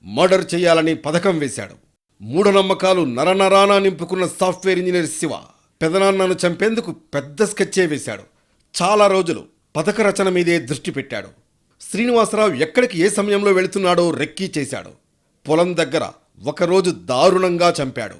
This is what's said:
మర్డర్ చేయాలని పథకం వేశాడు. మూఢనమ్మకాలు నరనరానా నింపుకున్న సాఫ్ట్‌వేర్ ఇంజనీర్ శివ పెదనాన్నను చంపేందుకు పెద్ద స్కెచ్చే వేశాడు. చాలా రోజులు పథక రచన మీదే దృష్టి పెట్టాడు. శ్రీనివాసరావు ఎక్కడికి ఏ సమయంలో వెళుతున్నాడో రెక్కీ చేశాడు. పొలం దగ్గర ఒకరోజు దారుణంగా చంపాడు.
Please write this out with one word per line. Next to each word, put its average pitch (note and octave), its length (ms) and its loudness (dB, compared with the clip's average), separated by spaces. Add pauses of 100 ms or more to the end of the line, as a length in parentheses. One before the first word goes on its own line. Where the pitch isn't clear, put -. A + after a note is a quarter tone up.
మర్డర్ F3 420 2 (100)
చేయాలని E3 400 2
పథకం E3 440 -2
వేశాడు. A#2+ 340 -8 (480)
మూఢనమ్మకాలు F#3+ 800 2
నరనరానా F#3+ 800 4
నింపుకున్న F#3 480 -2
సాఫ్ట్‌వేర్ F3+ 520 -2
ఇంజనీర్ F3+ 280 -2
శివ - 220 -6 (520)
పెదనాన్నను F#3+ 540 2 (120)
చంపేందుకు G3 440 -2
పెద్ద C#3+ 520 -6
స్కెచ్చే G3 420 0
వేశాడు. C3 380 -6 (580)
చాలా G#3 260 4
రోజులు F3+ 360 0 (320)
పథక G3 260 -2
రచన G3 280 2
మీదే E3+ 300 0
దృష్టి C#3 320 -8
పెట్టాడు. A#2 360 -10 (640)
శ్రీనివాసరావు A3 640 2
ఎక్కడికి E3+ 460 0
ఏ F3+ 100 4
సమయంలో G3+ 420 0
వెళుతున్నాడో F#3 580 2
రెక్కీ D#3 480 -6
చేశాడు. G#2+ 320 -8 (600)
పొలం F3 280 2
దగ్గర C#3+ 320 -2 (360)
ఒకరోజు F3 460 0
దారుణంగా F3 880 2
చంపాడు. A#2+ 380 -8